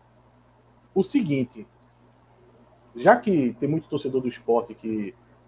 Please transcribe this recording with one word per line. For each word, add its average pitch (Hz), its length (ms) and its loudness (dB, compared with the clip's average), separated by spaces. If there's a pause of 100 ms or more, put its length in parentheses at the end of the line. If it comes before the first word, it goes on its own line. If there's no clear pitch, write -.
(960)
o 190 80 2
seguinte, 139 640 -2 (1300)
já 151 220 6
que 147 420 0
tem 143 100 -4
muito 160 200 -2
torcedor 131 320 -4
do 127 80 -4
Sport 117 460 0
que 107 380 -6 (360)